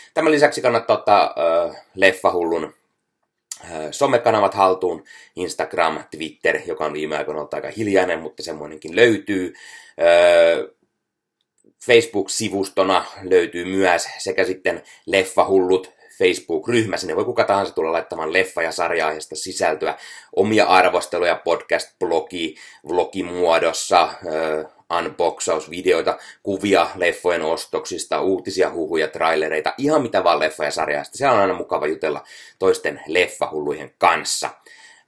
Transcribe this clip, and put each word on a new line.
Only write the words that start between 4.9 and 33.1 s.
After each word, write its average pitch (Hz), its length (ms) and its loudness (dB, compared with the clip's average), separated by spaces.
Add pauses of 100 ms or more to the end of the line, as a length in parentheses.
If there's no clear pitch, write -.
Instagram, 82 720 -4
Twitter, 78 560 -2
joka 78 180 -6
on 76 80 -4
viime 76 240 -6
aikoina 76 240 -6
ollut 73 140 -10
aika 69 220 -8
hiljainen, 95 420 0
mutta 80 240 -14
semmoinenkin 78 540 -10
löytyy. 98 580 2 (460)
Ö, 85 720 6 (1120)
Facebook-sivustona 98 1160 2 (180)
löytyy 87 420 2
myös 92 440 2 (100)
sekä 95 260 -6
sitten 90 380 -4 (240)
Leffahullut 92 840 2 (280)
Facebook-ryhmä. 104 760 0
Sinne 80 200 -6
voi 101 80 0
kuka - 200 0
tahansa 98 300 0
tulla 80 180 -2
laittamaan 82 400 -6
leffa- 92 300 -2
ja 80 100 -4
sarja-aiheesta 78 640 -4
sisältöä, 80 600 -4 (380)
omia 104 280 2
arvosteluja, 87 800 2
podcast-blogi, 82 1120 -4 (340)
vlogimuodossa, 87 1200 0 (180)
ö, 78 380 -4 (340)
unboxausvideoita, 82 1200 -2 (240)
kuvia 95 520 2
leffojen 87 480 0
ostoksista, 80 800 -4
uutisia, 90 500 0
huhuja, 80 380 -2
trailereita, 80 680 0
ihan 143 240 2
mitä 101 220 -2
vaan 85 140 4
leffa- 78 260 -2
ja 73 60 -2
sarja-aiheesta. 76 480 -6
Siellä 131 160 2
on 104 60 4
aina 95 140 2
mukava 85 320 -4
jutella 78 380 -4 (340)
toisten 87 480 0
leffahullujen 76 920 -4